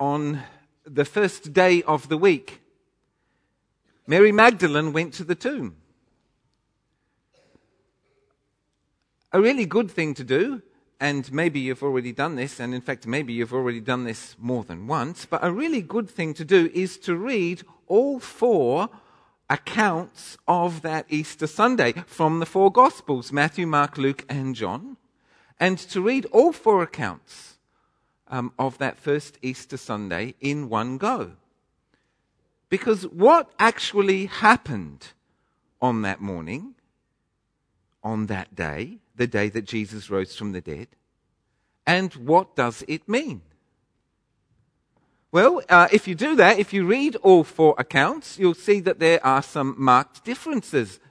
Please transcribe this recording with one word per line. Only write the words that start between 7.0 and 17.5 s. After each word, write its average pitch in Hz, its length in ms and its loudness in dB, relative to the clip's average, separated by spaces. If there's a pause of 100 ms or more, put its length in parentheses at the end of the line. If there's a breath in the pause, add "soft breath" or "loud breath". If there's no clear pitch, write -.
A 180 80 2
really 233 280 4
good 190 240 0
thing 156 240 -4
to 131 100 -12
do, 190 380 0 (380)
and 139 300 -4
maybe 147 300 -2
you've 131 220 -6
already 127 300 -4
done 143 240 -6
this, 127 220 -8
and 123 160 -6
in 123 60 -6
fact, 123 260 -10
maybe 123 280 -6
you've 117 180 -4
already 123 300 -4
done 127 220 -4
this - 340 -12
more 117 260 -4
than 87 220 -14
once, 147 400 -6
but - 180 -4
a 175 80 0
really 269 300 -4
good 190 260 -6
thing 160 240 -6
to 156 140 -12
do 170 260 4
is 185 280 -4
to 180 140 -4
read 180 480 -4 (260 soft breath)